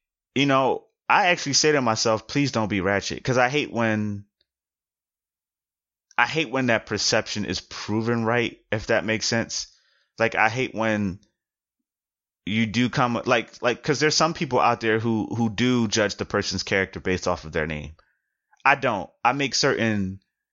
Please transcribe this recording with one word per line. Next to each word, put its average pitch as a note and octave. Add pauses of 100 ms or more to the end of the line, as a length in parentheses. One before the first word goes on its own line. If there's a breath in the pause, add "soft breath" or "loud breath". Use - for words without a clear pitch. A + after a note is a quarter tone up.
(360)
you C3+
know, C3+ (240)
I F3+
actually D#3
say D#3
to D3
myself, A2
"Please C#3+
don't A2
be F#2+
Ratchet." G2
'Cause B2+
I B2
hate C#3
when, G#2+ (1900)
I A#2+
hate C#3
when C3
that A2+
perception G#2+
is F#2+
proven A2+
right, A#2 (120)
if G#2+
that E2
makes A2
sense. - (440 soft breath)
Like, A2+
I G#2+
hate B2
when G#2 (1300)
you A2
do A#2+
come, B2
like, A#2
like, A#2+
'cause C#3+
there's D3+
some D#3+
people C3
out A#2
there A2+
who, A2 (100)
who A#2
do A#2
judge G#2
the -
person's F#2+
character F#2+
based F#2
off F2
of D#2+
their D#2+
name. D#2 (680)
I C#3
don't. B2 (160)
I A#2+
make C#3
certain G#2 (340)